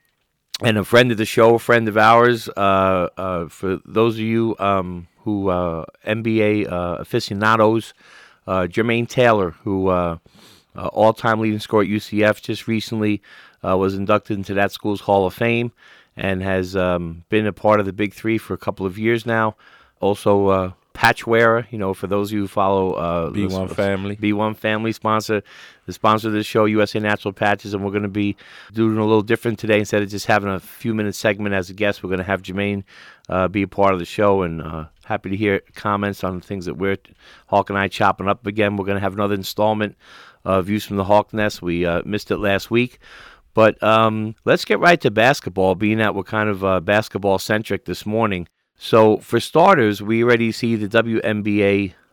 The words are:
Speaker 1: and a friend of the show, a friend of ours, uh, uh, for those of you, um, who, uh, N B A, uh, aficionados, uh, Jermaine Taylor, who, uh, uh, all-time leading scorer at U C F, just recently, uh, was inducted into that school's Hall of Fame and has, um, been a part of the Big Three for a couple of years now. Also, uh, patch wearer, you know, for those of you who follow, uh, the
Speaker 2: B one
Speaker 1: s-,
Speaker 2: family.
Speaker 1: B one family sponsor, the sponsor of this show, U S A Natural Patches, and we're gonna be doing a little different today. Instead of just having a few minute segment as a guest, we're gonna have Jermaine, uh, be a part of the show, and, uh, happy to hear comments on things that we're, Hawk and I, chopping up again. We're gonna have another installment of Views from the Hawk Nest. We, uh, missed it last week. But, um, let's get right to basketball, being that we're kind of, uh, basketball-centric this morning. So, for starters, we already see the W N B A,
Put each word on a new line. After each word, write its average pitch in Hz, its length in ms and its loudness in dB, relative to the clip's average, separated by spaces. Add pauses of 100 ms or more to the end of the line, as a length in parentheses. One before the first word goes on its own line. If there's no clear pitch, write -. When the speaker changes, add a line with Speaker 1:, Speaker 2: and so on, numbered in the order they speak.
(640)
Speaker 1:
and 110 140 2
a 95 80 0
friend 123 260 4
of 104 60 -2
the 110 80 0
show, 117 300 6
a 113 40 0
friend 117 300 2
of 101 80 -2
ours, 117 500 4
uh, 95 680 2
uh, 87 320 -6
for 92 340 -6
those 110 320 0
of 113 60 -8
you, 113 360 -2
um, 90 600 -4
who, 101 320 -4
uh, 87 340 -2 (220)
N 110 160 -4
B 110 200 0
A, 104 240 2
uh, 87 300 -4
aficionados, 110 1000 0 (540)
uh, 92 200 0
Jermaine 117 400 0
Taylor, 107 440 4 (140)
who, 95 240 0
uh, 87 280 0 (600)
uh, - 100 -8
all-time 110 540 2
leading 107 180 -2
scorer 107 240 0
at 90 60 -2
U 107 100 -2
C 104 240 -2
F, 104 180 2
just - 280 -8
recently, 107 520 -4 (420)
uh, 95 140 0
was 95 160 0
inducted 101 440 -2
into 98 180 -8
that 98 160 0
school's 104 300 -6
Hall 101 260 4
of 90 80 -6
Fame 117 360 -2 (460)
and 92 240 -4
has, 95 340 -2
um, 87 540 -2
been 107 160 2
a 101 80 -2
part 107 260 2
of 101 60 -2
the 95 80 -6
Big 101 180 -4
Three 110 280 -4
for - 160 -8
a - 20 -6
couple 98 300 -6
of 92 100 -8
years 113 260 0
now. 113 320 -2 (440)
Also, 101 480 2
uh, 92 240 0 (220)
patch - 340 0
wearer, 113 420 4
you 113 80 -10
know, 95 160 -2
for 95 140 -8
those 101 220 -2
of 107 40 -6
you 104 80 -2
who 98 60 -4
follow, 95 460 0
uh, 85 340 -4
the - 40 -8
Speaker 2:
B 101 160 -4
one 95 220 -4
Speaker 1:
s-, - 60 -12
Speaker 2:
family. 98 400 -4
Speaker 1:
B 104 180 -2
one 107 220 -4
family 110 380 -4
sponsor, 107 500 -2 (420)
the 92 80 -12
sponsor 110 360 0
of 107 40 -2
this 107 140 -2
show, 110 180 2
U 107 160 2
S 104 140 -2
A 110 60 -4
Natural 104 320 -2
Patches, 104 420 -2
and 98 100 -6
we're 98 60 -4
gonna 104 160 -4
be 101 280 -2 (380)
doing 110 240 0
a 110 80 0
little 110 160 4
different 113 380 -2
today. 107 180 2
Instead 104 240 0
of 98 80 -4
just 101 160 -8
having 101 240 2
a 92 100 -4
few - 360 -6
minute 104 180 -2
segment 104 400 -2
as 95 160 -2
a 95 40 -18
guest, 101 280 -2
we're 92 80 -8
gonna 92 140 -2
have 95 180 -2
Jermaine, 98 420 -6 (460)
uh, 92 180 0
be 98 140 -2
a 95 60 0
part 98 260 2
of 90 60 -2
the 85 60 -6
show, 101 360 2
and, 82 220 -4
uh, 80 220 -10 (200)
happy 104 240 -8
to 95 60 -4
hear 101 260 0 (140)
comments 101 480 -4
on 90 180 -6
things 95 240 -12
that 73 120 -8
we're, 98 200 -2 (500)
Hawk 101 220 2
and 98 80 -4
I, 98 120 0
chopping 98 380 0
up 101 200 -2
again. 104 280 0
We're 98 100 -4
gonna 98 160 -2
have 98 120 -2
another 101 220 -2
installment 104 600 -2 (480)
of 95 220 0
Views 104 180 -2
from 101 140 -6
the 98 60 0
Hawk 104 280 2
Nest. 107 300 -4
We, 87 240 -2
uh, 85 180 0
missed 104 280 -6
it 87 60 0
last 98 340 -2
week. 120 260 0 (560)
But, 110 300 4
um, 110 520 2 (100)
let's 131 180 2
get 208 160 0
right 175 220 4
to 123 100 2
basketball, 98 640 2
being 107 220 0
that 104 180 0
we're 95 80 -6
kind 107 240 -2
of, 95 160 -4
uh, 95 160 2
basketball-centric 101 1040 -2
this - 220 -10
morning. 104 420 -2 (300)
So, 110 400 6
for - 240 -2
starters, 147 600 4
we 113 220 0
already 117 300 2
see 117 240 -2
the 104 100 -4
W 113 320 0
N 104 220 -2
B 104 200 0
A, 98 320 0 (200)